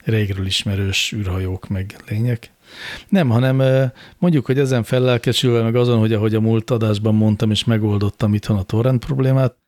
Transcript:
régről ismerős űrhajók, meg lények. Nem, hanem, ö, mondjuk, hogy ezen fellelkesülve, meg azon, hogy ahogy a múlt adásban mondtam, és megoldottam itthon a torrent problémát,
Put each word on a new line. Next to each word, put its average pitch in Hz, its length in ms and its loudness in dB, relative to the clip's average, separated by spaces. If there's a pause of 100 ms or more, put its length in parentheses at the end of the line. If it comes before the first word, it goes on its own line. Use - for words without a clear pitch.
régről 98 420 -2
ismerős 98 680 -4
űrhajók, 95 560 -6
meg 98 280 -6 (120)
lények. 117 440 -4 (580)
Nem, 170 200 2
hanem, 131 300 2
ö, 131 260 2 (320)
mondjuk, 165 280 2
hogy 131 140 0
ezen 131 240 0
fellelkesülve, 123 800 0
meg 113 120 0
azon, 123 240 2
hogy 110 140 2
ahogy 107 220 0
a 110 60 2
múlt 110 280 0
adásban 110 460 0
mondtam, 110 360 2
és 104 120 -2
megoldottam 104 680 0
itthon 104 240 -2
a 95 60 -2
torrent 120 420 0
problémát, 131 500 0 (120)